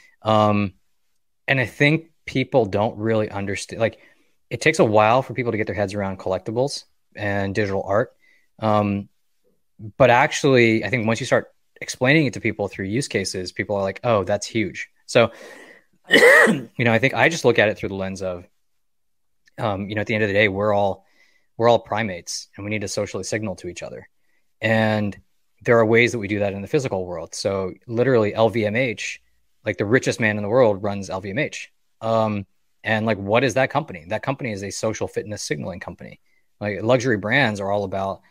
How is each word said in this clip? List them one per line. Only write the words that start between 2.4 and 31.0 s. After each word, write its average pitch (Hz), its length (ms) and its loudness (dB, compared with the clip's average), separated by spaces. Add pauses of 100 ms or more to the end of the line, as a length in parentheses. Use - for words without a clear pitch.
don't 101 320 -2
really 107 340 -2
understand, 98 500 -8
like, 113 180 -2 (500)
it 123 120 -8
takes 156 180 2
a 175 60 6
while 110 380 4
for 120 120 -12
people 120 180 -4
to 110 60 -2
get 104 80 -4
their 98 100 -6
heads 98 160 -2
around 95 260 -4
collectibles 110 640 -4 (300)
and 101 400 -4
digital 98 280 -2
art. 98 320 0 (440)
Um, 104 500 2 (880)
but 127 100 8
actually, 120 760 4
I 101 40 -6
think 110 180 -2
once 113 140 0
you 131 60 -6
start - 260 0 (280)
explaining 143 460 2
it 113 80 -4
to 110 60 -10
people 101 280 -2
through 98 180 -8
use 104 220 -4
cases, 92 440 -4
people 104 240 -4
are 98 60 -2
like, 98 220 -4
"Oh, 110 200 2
that's 101 220 -2
huge." - 420 -6 (160)
So, 113 280 2 (380)
<clears throat> - 380 -20
you 170 760 4
know, 117 80 4
I 113 60 4
think 131 140 2
I 123 160 2
just 165 160 -2
look 120 140 4
at 104 100 4
it 101 80 -2
through 98 140 -8
the 98 60 -8
lens 95 260 -8
of, 90 240 -8 (1120)
um, 101 300 -4
you 104 80 -8
know, 107 40 0
at 104 60 -4
the 117 80 -2
end 107 80 0
of 107 60 2
the 98 60 -2
day, 107 140 6
we're 101 240 0
all, 101 320 0 (520)
we're 117 120 4
all 117 120 6
primates 101 760 -6
and 101 80 -12
we 104 60 -8
need 107 120 -4
to 98 60 -6
socially 101 360 -6
signal 107 320 -6
to - 120 -14
each - 140 -14
other. - 260 -16 (520)
And 107 580 0 (440)
there 120 160 6
are 113 80 6
ways 113 260 4
that 120 80 -6
we 101 80 -6
do 104 100 -2
that 98 140 0
in 98 100 -8
the 95 60 -12
physical 117 360 -2
world. 82 300 -10
So 95 400 -4 (120)
literally 117 460 2
L 113 160 4
V 104 160 0
M 104 120 -2
H, 120 440 -4 (440)
like, 107 140 -4
the 110 80 -2
richest 123 340 0
man 107 160 0
in 104 60 -6
the 101 60 -6
world 107 340 2
runs 101 280 -6